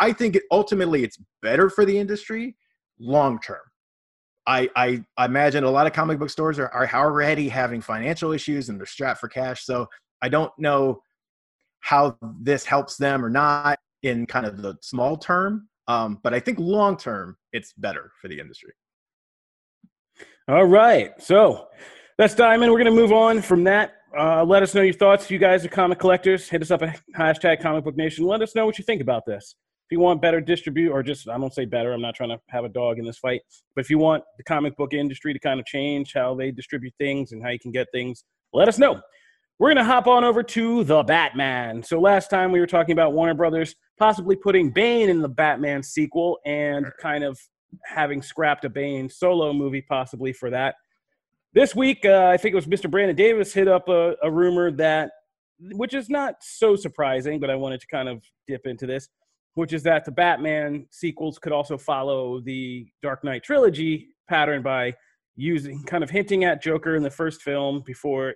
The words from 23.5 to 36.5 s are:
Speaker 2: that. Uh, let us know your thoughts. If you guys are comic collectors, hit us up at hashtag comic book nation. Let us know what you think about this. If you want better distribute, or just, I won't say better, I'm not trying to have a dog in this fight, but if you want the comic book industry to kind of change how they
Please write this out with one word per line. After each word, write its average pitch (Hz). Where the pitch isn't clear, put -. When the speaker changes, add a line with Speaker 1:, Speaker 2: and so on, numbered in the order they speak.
Speaker 2:
that. 202
Uh, 160
let 196
us 185
know 196
your 190
thoughts. 202
If -
you 190
guys 180
are 175
comic 180
collectors, 185
hit 170
us 160
up 156
at 160
hashtag 160
comic 156
book 143
nation. 160
Let 214
us 220
know 220
what 214
you 196
think 214
about 120
this. 101
If -
you 170
want 175
better 165
distribute, 160
or 135
just, 135
I 117
won't 131
say 131
better, 120
I'm 120
not 117
trying 120
to 113
have 123
a 117
dog 117
in 117
this 117
fight, 123
but 131
if -
you 156
want 156
the -
comic 147
book 139
industry 143
to 135
kind 135
of 120
change 143
how 131
they 131